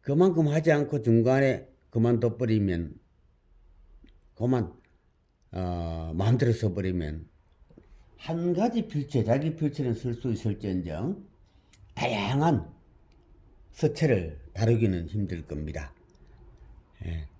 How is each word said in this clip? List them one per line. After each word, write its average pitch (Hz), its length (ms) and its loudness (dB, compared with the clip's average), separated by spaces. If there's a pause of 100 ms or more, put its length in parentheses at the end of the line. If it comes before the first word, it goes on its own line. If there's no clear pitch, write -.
그만큼 160 480 4
하지 156 240 4
않고 147 300 0
중간에 123 680 4 (220)
그만둬버리면, 110 1080 2 (1400)
그만, 123 380 0 (800)
어, 85 640 -6
마음대로 113 380 2
써버리면 90 760 -4 (880)
한 170 360 -2
가지 220 360 0
필체, 135 360 -2
자기 139 300 0
필체는 143 400 -2
쓸 117 200 -6
수 120 180 -4
있을지언정 95 920 -4 (680)
다양한 117 800 0 (960)
서체를 101 680 0 (120)
다루기는 104 560 2
힘들 87 380 -6
겁니다. 76 480 -8 (1120)
예. 80 240 -8 (100)